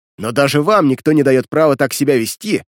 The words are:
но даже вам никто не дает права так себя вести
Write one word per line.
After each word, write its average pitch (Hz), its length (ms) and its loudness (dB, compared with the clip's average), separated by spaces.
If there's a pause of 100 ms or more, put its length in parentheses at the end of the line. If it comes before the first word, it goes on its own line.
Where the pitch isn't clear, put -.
(180)
но 110 140 -8
даже 139 300 0
вам 180 280 2
никто 131 240 0
не 151 100 2
дает 131 240 0
права 147 300 2
так 135 160 -2
себя 139 240 0
вести 120 520 -6